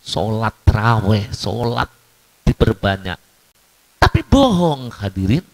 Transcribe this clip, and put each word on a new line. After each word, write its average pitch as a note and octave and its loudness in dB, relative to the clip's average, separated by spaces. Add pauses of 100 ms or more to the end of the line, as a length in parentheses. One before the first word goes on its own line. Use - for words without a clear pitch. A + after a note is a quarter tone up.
Sholat A2 -4
terawih, G#2+ 2
sholat A#2 -4 (560)
diperbanyak. F#2+ -2 (800)
Tapi - 0
bohong, F3 2
hadirin. G2 -2 (100)